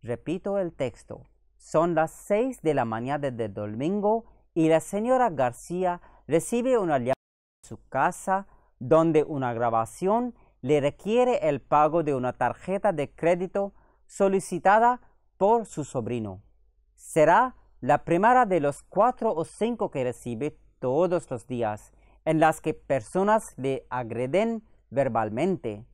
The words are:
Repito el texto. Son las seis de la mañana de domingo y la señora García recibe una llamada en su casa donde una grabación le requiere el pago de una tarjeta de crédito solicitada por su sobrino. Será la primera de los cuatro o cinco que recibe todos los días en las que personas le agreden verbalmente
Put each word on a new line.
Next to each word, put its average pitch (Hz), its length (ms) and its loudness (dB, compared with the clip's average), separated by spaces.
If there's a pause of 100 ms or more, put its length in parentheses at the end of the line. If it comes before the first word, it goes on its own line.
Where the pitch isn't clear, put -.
Repito 170 560 -6
el 175 140 -4
texto. - 540 -10 (320)
Son 165 360 0
las 160 180 0
seis 240 500 -4
de 160 100 2
la 131 140 2
mañana 127 440 -4
de 113 180 -6
domingo 156 760 -2 (300)
y 160 140 2
la 160 120 4
señora 233 480 0
García 175 720 -4 (260)
recibe 233 520 0
una 160 200 0
llamada 123 160 0 (480)
en - 60 -20
su 113 100 -16 (100)
casa 180 580 -2 (320)
donde 156 460 4
una 135 280 -4
grabación 120 840 -2 (280)
le 143 180 2
requiere 156 680 0
el 143 120 -2
pago 151 420 2
de 147 120 0
una 123 180 -4
tarjeta 185 600 -2
de 147 220 -6
crédito 185 600 -2 (320)
solicitada 196 920 2 (360)
por 214 300 2
su - 180 -8
sobrino. 110 580 -6 (520)
Será 180 600 2 (260)
la 135 240 0
primera 226 420 4
de 185 140 2
los 143 220 -2
cuatro 220 520 0
o 156 100 -2
cinco 214 460 -4
que 135 140 -4
recibe 123 540 -6 (200)
todos 165 520 0
los 123 160 -10
días 110 460 -6 (320)
en 160 160 2
las 160 200 4
que 156 140 -4
personas 196 840 -2
le 135 320 -6
agreden 131 760 -2 (260)
verbalmente 117 1040 -2